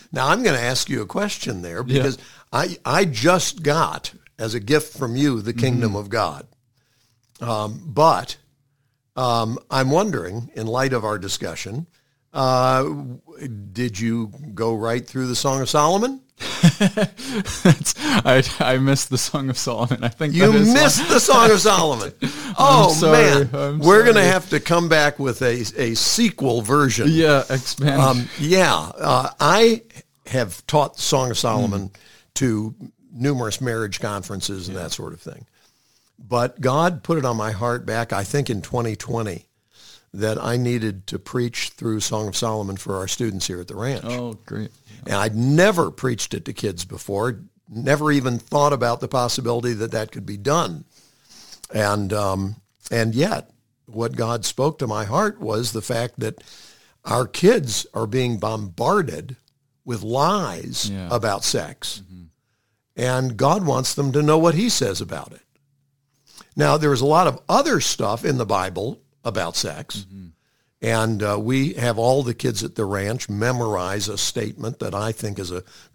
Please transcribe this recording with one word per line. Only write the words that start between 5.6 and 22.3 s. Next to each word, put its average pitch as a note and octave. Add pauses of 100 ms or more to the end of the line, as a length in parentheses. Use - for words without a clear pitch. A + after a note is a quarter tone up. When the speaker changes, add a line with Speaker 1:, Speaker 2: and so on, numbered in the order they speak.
Speaker 2:
Mm-hmm. G2
Speaker 1:
of G2+
God. G2 (920)
Um, A2
but, C#3+ (800)
um, A#2 (120)
I'm C3
wondering, A#2
in A2
light C3
of A2+
our G#2
discussion, F#2+ (460)
uh, C3
w-, C#3+
did G#2
you A2+ (240)
go A2+
right A#2
through C3
the B2
Song C3+
of B2
Solomon? G3 (200)
Speaker 2:
<laughs> - (920)
That's, -
I, E3 (160)
I C3
missed C3+
the C3
Song C3+
of B2
Solomon. A#2+
I A#2
think D3
Speaker 1:
You F#3+
Speaker 2:
that A3
is A3
Speaker 1:
missed C#4+
Speaker 2:
one. E4+
Speaker 1:
the C#4
Song A#3
of G3+
Solomon. E3
Speaker 2:
<laughs> -
I'm B3+